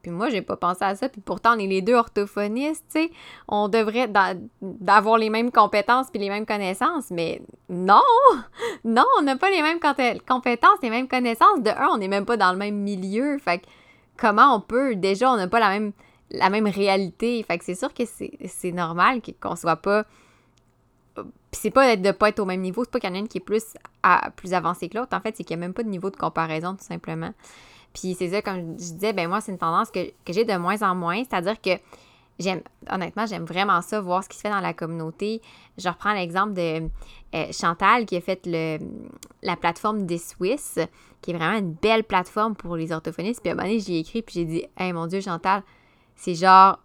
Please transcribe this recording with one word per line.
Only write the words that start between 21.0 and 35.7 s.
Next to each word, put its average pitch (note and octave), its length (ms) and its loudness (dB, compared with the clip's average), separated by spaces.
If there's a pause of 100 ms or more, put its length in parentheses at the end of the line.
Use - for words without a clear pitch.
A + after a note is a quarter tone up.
puis - 100 -12 (260)
c'est - 200 -6
pas C4 240 6
de G3 160 0
pas G#3+ 180 2
être G#3+ 100 -4
au G3+ 60 -2
même F#3 160 -4
niveau, F#3 220 -4
c'est - 80 -8
pas B3 80 -2
qu'il G#3 100 -4
y - 20 -6
en F3+ 40 -8
a F#3+ 40 -6
une G#3+ 80 -8
qui - 120 -10
est - 20 -8
plus G#3+ 240 -4 (380)
à-, - 280 4
plus F3+ 220 -8
avancée E3+ 340 -2
que F#3 100 -10
l'autre, A#3+ 180 -6
en F3+ 40 -4
fait, G#3+ 160 -6
c'est - 80 -14
qu'il - 120 -8
y E3 40 -8
a - 20 -6
même F3+ 120 -8
pas A#3 100 -6
de A3+ 60 -6
niveau F#3+ 200 -6
de F#3+ 60 -10
comparaison, E3 600 -4
tout - 100 -20
simplement. E3 480 -10 (600)
Puis F3+ 240 -8
c'est F3+ 120 -4
ça, G3+ 120 -2
comme F3+ 380 -8
je F3 140 -12
disais, G#3 200 -4
ben F3+ 140 -2
moi, G3 140 -2
c'est G#3 100 -12
une F#3 60 -10
tendance E3+ 340 -2
que, - 200 -6 (140)
que F3 80 -8
j'ai A3 120 0
de A3 120 -2
moins F#3 240 -2
en F#3+ 140 0
moins. F3+ 280 -2
C'est-à-dire G3+ 360 -4
que F#3+ 120 -2 (680)
j'aime, F3+ 220 -4 (280)
honnêtement, F#3 360 -6
j'aime F3 200 -8
vraiment F3+ 360 0
ça, G#3+ 180 -6
voir F#3 240 -2
ce - 60 -18
qui - 80 -20
se - 40 -20
fait G#3 80 -4
dans G3+ 120 -2
la E3+ 120 -4
communauté. E3 680 -6 (360)